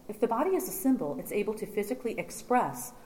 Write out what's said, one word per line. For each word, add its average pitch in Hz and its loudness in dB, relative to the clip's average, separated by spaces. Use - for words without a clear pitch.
If 208 -8
the 240 4
body 240 2
is 359 2
a 190 -6
symbol, 185 2
it's - -8
able 208 0
to 208 -6
physically 214 -2
express - 0